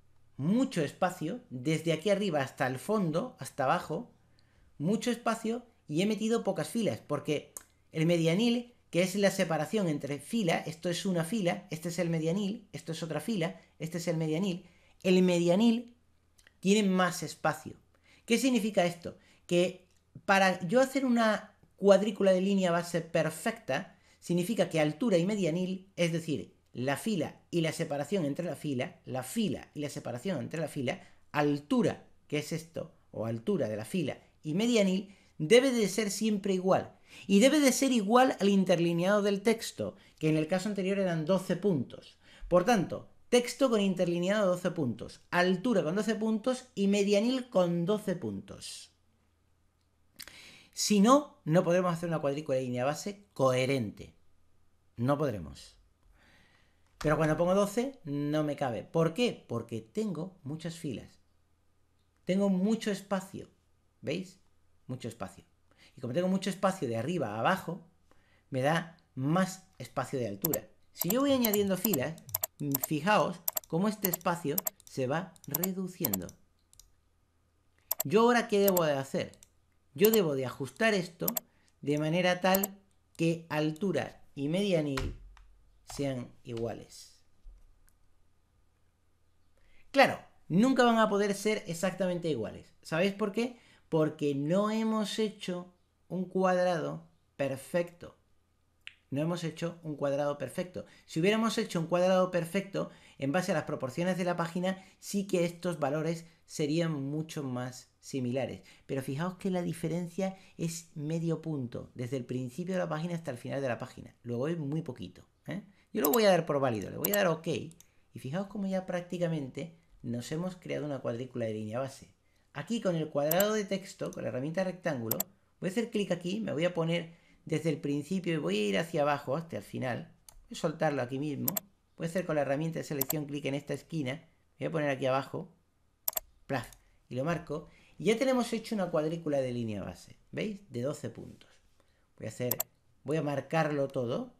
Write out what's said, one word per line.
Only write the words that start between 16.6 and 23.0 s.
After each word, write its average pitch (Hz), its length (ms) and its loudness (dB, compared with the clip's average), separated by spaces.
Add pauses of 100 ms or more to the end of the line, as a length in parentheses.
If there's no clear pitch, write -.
tiene 202 280 4
más 185 340 2
espacio. - 520 -4 (500)
¿Qué 226 140 4
significa 220 460 4
esto? - 320 -4 (300)
Que 180 420 0 (360)
para 190 420 4
yo 226 140 4
hacer 269 240 2
una 233 520 2 (200)
cuadrícula 196 560 6
de 185 80 4
línea 190 300 2
base 170 300 0